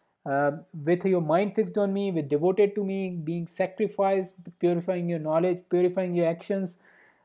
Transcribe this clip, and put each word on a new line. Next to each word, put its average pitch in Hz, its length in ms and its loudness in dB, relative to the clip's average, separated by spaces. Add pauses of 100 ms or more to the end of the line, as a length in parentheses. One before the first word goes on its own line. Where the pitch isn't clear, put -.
(260)
Uh, 139 260 2 (320)
with 175 220 0
your 185 160 4
mind 175 340 2
fixed 202 220 0
on 202 160 0
me, 196 180 -2
with 156 160 -2
devoted 190 480 2
to 208 80 -2
me, 190 280 -4
being 170 360 -6
sacrificed, 196 840 -2 (260)
purifying 175 480 0
your 170 120 -2
knowledge, 165 400 0 (100)
purifying 180 460 2
your 170 120 4
actions, 175 500 -4 (480)